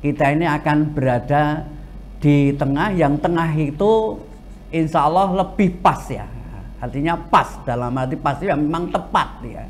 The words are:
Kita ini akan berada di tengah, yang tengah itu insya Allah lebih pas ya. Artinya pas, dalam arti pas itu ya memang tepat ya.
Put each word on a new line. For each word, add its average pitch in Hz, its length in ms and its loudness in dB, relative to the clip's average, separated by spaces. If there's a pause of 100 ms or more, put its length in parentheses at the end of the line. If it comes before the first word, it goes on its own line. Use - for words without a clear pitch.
Kita 147 200 2 (120)
ini 170 80 2
akan 151 480 2
berada 143 720 2 (560)
di 143 320 6
tengah, 147 400 0
yang 147 240 4
tengah 165 400 2
itu 208 640 2 (480)
insya 160 400 2
Allah 190 320 2
lebih 185 400 0
pas - 240 2
ya. 107 240 -8 (480)
Artinya 143 400 -2
pas, - 480 0
dalam 123 320 -2
arti 131 160 -2
pas 147 240 -2
itu 175 160 -2
ya 143 60 0
memang 165 340 -2
tepat 180 480 -2
ya. 113 280 -12